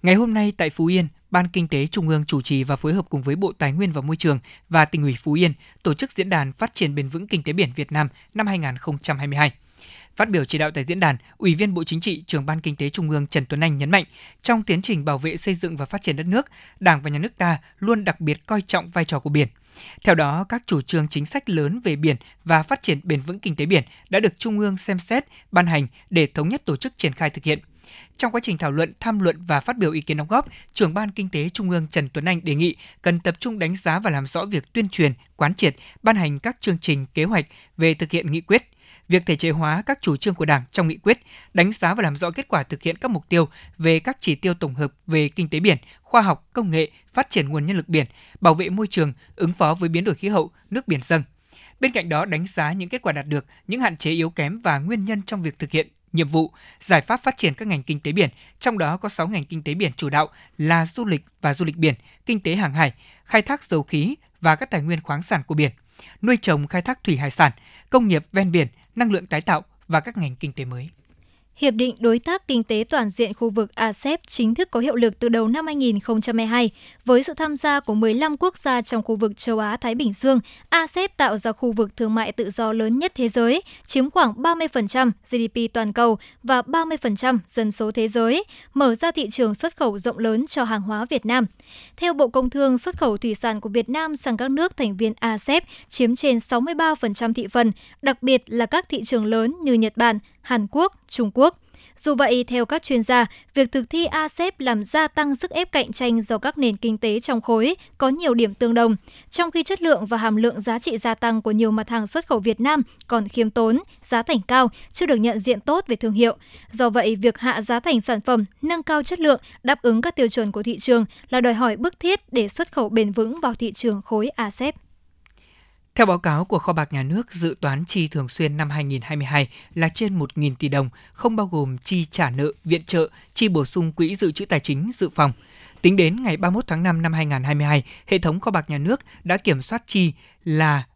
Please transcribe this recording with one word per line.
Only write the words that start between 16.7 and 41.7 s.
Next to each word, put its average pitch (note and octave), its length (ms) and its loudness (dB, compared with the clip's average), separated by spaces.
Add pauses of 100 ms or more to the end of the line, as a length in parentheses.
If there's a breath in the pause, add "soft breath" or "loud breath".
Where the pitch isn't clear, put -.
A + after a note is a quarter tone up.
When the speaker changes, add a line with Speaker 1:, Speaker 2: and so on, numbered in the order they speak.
Speaker 1:
Đảng E3 220 4
và D3+ 80 -6
Nhà D3 100 -2
nước - 180 -6
ta E3+ 200 2 (220 soft breath)
luôn G#3+ 260 0
đặc E3+ 160 -4
biệt D3 240 -2
coi G#3+ 160 -2
trọng F3 280 -2
vai E3+ 160 0
trò D3 140 -4
của D3 100 -6
biển. D3 180 2 (560 loud breath)
Theo F#3 120 6
đó, D#3 340 0
các A#3+ 180 -4
chủ D3 140 0
trương D3+ 260 -2
chính D3 180 -4
sách - 240 -6
lớn E3 340 0
về E3 120 0
biển D3+ 200 2 (280 soft breath)
và D#3+ 200 2
phát - 180 -4
triển D3 220 0
bền D#3 180 -2
vững F3 180 -10
kinh E3+ 160 -4
tế D3 100 -2
biển E3 180 4 (260 soft breath)
đã - 100 2
được - 200 0
Trung G#3+ 200 -4
ương G3 180 -2
xem F#3 220 -4
xét, A#3+ 260 -2 (260 soft breath)
ban F3 160 4
hành D3 200 0 (220 soft breath)
để E3 180 4
thống D#3 220 -2
nhất C4+ 160 -6
tổ D3 120 -2
chức - 200 -10
triển D3 160 -2
khai D#3 160 -2
thực - 140 -14
hiện. D3+ 160 0 (580 loud breath)
Trong A#3+ 140 0
quá A#3 120 -2
trình F3+ 140 -4
thảo D3+ 140 -2
luận, D#3+ 280 -2
tham A3 200 -2
luận E3+ 280 0
và D3+ 120 2
phát B3+ 180 -4
biểu F3 140 2
ý D#3 100 -4
kiến D3 160 -4
đóng D3+ 100 -6
góp, A#3+ 180 2 (280 loud breath)
Trưởng F3+ 200 2
ban G#3 180 -2
Kinh F#3+ 180 -6
tế D#3+ 200 -2
Trung F#3 200 -4
ương E3 180 0
Trần C#3+ 220 -2
Tuấn D3+ 160 -6
Anh F3+ 180 0
đề D3+ 120 0
nghị E3+ 200 2 (260 loud breath)
cần F3 180 0
tập E3+ 200 -2
trung A3 200 -6
đánh E3+ 160 -2
giá F3 240 -2
và G#3+ 100 -2
làm C#3 180 -2
rõ E3+ 180 -4
việc G3+ 280 -6
tuyên G#3+ 160 0
truyền, D3 240 2 (220 soft breath)
quán D3+ 200 0
triệt, D#3 200 0 (280 loud breath)
ban A3 120 4
hành D3+ 240 -2
các A#3 220 -8
chương F3+ 160 0
trình, C#3 360 -2
kế D#3 100 0
hoạch F3+ 220 0 (320 soft breath)
về E3 160 4
thực D#3 180 -4
hiện E3 200 -2
nghị E3 100 -2
quyết, - 280 2 (400 soft breath)
việc F3 160 4
thể E3 100 2
chế E3 140 0
hóa D#3 360 0
các C4+ 160 -2
chủ D3 160 0
trương F#3 180 -2
của G#3 100 -2
Đảng C#3+ 160 4 (100)
trong F3 160 0
nghị D#3+ 100 -2
quyết, - 220 2 (340 loud breath)
đánh F3+ 180 4